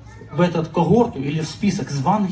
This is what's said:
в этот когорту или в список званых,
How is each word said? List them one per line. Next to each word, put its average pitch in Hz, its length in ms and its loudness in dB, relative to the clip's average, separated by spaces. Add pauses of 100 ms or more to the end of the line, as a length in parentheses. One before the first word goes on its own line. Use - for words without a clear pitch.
(320)
в 147 80 -4
этот 170 300 2
когорту 196 500 2
или 147 220 -4
в - 40 -6
список - 460 -2
званых, 170 400 0